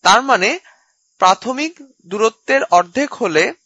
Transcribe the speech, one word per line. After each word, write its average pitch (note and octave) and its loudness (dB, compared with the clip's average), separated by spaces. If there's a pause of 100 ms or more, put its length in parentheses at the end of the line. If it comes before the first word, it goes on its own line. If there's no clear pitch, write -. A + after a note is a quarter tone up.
তার G3+ 4
মানে A3+ 0 (720)
প্রাথমিক B3+ -2 (340)
দূরত্বের G#3 -2
অর্ধেক F3 0
হলে E3 0 (220)